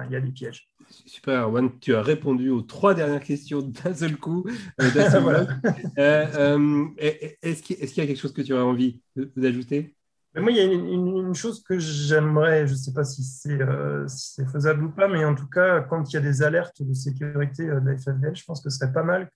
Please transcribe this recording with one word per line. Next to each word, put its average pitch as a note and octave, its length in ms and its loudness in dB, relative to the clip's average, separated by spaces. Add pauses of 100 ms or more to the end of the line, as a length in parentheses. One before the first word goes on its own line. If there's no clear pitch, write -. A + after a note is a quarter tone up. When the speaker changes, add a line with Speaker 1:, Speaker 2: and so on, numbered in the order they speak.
Speaker 1:
il C3 60 -8
y - 20 -4
a C3 40 -4
des B2+ 120 -4
pièges. - 400 -14 (340)
Speaker 2:
Super, B2+ 380 -2
Erwan, A#2+ 260 2 (100)
tu C3 140 2
as A2 80 4
répondu C3+ 480 0
aux A#2+ 140 0
trois G3 320 2
dernières D3 280 0
questions C#3+ 380 -4
d'un C3+ 320 -6
seul D#3 240 -4
coup, E3+ 260 -4 (380)
euh, C3 100 4
d'un G3+ 160 6
seul F3+ 140 6
Speaker 1:
<laughs> - 20 4
Voilà. D#3 200 4
Speaker 2:
bloc. F3 320 -2 (240)
Euh, D3+ 260 4 (100)
euh, D3 500 4 (580)
est-ce E3 180 -4
qu'il, F#3 140 -8
est-ce C#3 180 -8
qu'il E3 100 0
y C#3+ 40 0
a - 0 -
quelque C#3 120 -4
chose C3+ 140 -8
que D3 80 -4
tu C3 120 -4
aurais B2+ 100 2
envie B2 400 0 (120)
de, C3+ 200 -6
d'ajouter ? B2+ 600 -2 (380)
Speaker 1:
Mais E3 80 -4
moi, A3 80 2
il A#3+ 80 4
y - 20 6
a F#3+ 40 6
une, F3+ 240 2
une, F3+ 400 0
une F3+ 80 -2
chose A3+ 260 -6
que F#3 160 -4
j'aimerais, D3+ 880 2
je C3+ 80 0
sais C3 200 -6
pas D3 100 -2
si C3+ 200 -6
c'est, C#3+ 380 -6
euh, C#3+ 460 -2
si C3+ 260 -12
c'est C3+ 140 -4
faisable D3+ 380 0
ou D#3+ 40 -4
pas, G3 180 2
mais E3 180 0
en D3 100 2
tout C3+ 140 -8
cas, F3+ 320 4
quand D3+ 300 -4
il - 40 -4
y - 20 -2
a D3 40 0
des C#3+ 200 0
alertes E3 400 0
de C3+ 120 -4
sécurité, C#3+ 760 -4
euh, C#3+ 120 0
de C3 80 2
la C3+ 80 0
F - 80 -12
F C3+ 140 -2
V D3 100 0
L, F3+ 60 -4
je - 100 -16
pense D#3 160 -10
que C#3 100 -6
ce C3 80 -8
serait C3 140 -2
pas D#3+ 100 0
mal F3+ 320 0